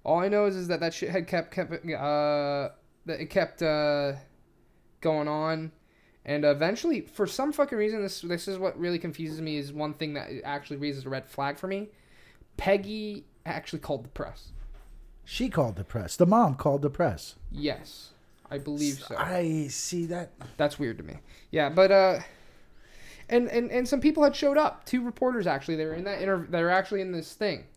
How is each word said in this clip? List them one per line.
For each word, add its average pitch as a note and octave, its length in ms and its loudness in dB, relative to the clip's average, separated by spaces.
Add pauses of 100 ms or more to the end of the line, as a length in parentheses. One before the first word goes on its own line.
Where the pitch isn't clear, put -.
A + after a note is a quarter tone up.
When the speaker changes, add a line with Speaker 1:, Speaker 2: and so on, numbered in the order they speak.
Speaker 1:
All D#3+ 160 4
I F#3 100 2
know G#3 160 4
is, G3 100 2
is F3+ 140 -4
that E3+ 120 0
that E3 120 0
shit - 160 -4
had F3 180 0
kept, E3+ 240 -2
kept, E3 220 -4
uh, D3 960 0 (360)
that D#3+ 140 -6
it D#3 100 -8
kept, - 320 0
uh, D3 520 2 (880)
going D#3 260 0
on. D#3 440 -2 (520)
And D3 220 0
eventually, F#3 560 2
for - 260 -2
some C4+ 240 -2
fucking C#4 260 0
reason, G#3+ 240 0
this, G3 200 -6
this E3+ 260 -4
is F#3+ 100 -6
what F#3 220 -2
really F3 200 0
confuses D#3+ 420 -6
me, D#3 160 -4
is C#3 160 -6
one D3+ 220 -4
thing D3+ 180 -6
that C#3+ 160 -8 (140)
actually C#3+ 340 -8
raises C#3 280 -4
a C3+ 40 -8
red C3 180 -6
flag C#3+ 300 -4
for F#3 100 -8
me. G3+ 220 -4 (680)
Peggy G#3 680 0 (200)
actually D#3 340 -6
called B2 260 -6
the C3 40 -14
press. - 400 -12 (760)
Speaker 2:
She - 240 -4
called B2 260 0
the G2 80 -6
press. - 320 -6
The F3 100 8
mom F#3+ 300 6
called C#3 280 2
the D3 60 2
press. C#3 460 -2 (160)
Speaker 1:
Yes. - 600 -8 (380)
I C#3+ 100 -8
believe D3 400 -2
so. - 180 -10
Speaker 2:
I E3 520 0
see E3+ 360 -4
that. E3+ 260 -6 (260)
Speaker 1:
That's D3 220 2
weird A#2 200 -2
to E2+ 40 -10
me. D2+ 120 -12 (360)
Yeah, D3+ 180 2
but, F#3+ 220 8
uh, F#3+ 280 8 (1080)
and, A#3+ 220 2
and, A#3+ 220 0
and B3 160 0
some C#4 140 2
people D4+ 220 6
had C#4+ 120 6
showed C#4+ 220 4
up. - 280 2
Two B3+ 180 0
reporters, A#3+ 440 0
actually. D#3 300 0
They D#3 80 0
were D#3 100 -4
in F3 80 -6
that G3+ 180 -4
interv-, F#3 300 0
they E3+ 100 2
were E3+ 80 4
actually F#3+ 320 2
in F#3 100 -4
this E3 220 -6
thing. F#3+ 300 -2 (140)